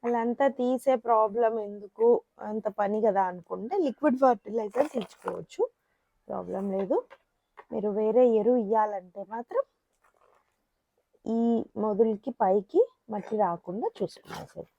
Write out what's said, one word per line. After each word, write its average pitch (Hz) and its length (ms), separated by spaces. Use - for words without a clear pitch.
అలా 240 200
అంతా 240 200
తీసే 254 360
ప్రాబ్లం 220 480
ఎందుకు, 208 420
అంత 208 200
పని 208 260
కదా 196 260
అనుకుంటే 185 440
లిక్విడ్ 269 380
ఫర్టిలైజర్స్ 233 800
ఇచ్చుకోవచ్చు, - 640
ప్రాబ్లం 185 360
లేదు. 196 200
మీరు 214 260
వేరే 220 240
ఎరువు 240 240
ఇయ్యాలంటే 202 600
మాత్రం 240 280
ఈ - 20
మొదలుకి 214 480
పైకి 202 400
మట్టి 208 300
రాకుండా 180 540
చూసుకోవాలి. - 680